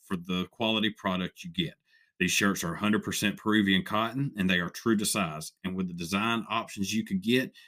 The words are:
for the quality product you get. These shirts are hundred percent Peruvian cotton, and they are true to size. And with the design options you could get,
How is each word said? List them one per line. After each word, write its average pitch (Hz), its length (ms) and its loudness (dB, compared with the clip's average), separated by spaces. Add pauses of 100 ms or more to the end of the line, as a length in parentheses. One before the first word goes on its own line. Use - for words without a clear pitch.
for 98 140 -4
the 90 340 -2
quality 110 380 0
product 92 560 -4
you 90 40 -10
get. 82 260 -4 (440)
These 90 120 2
shirts 98 320 2
are 85 120 -2
hundred 104 280 2
percent 101 340 0
Peruvian 98 440 4
cotton, 117 560 -2
and 92 120 2
they 90 100 4
are 87 100 -2
true 113 280 2
to 104 80 0
size. 80 480 -2 (100)
And 92 120 -4
with 92 120 -2
the 87 60 -8
design 98 560 -2
options 104 440 -4
you 110 100 0
could 98 180 -2
get, 123 300 2 (160)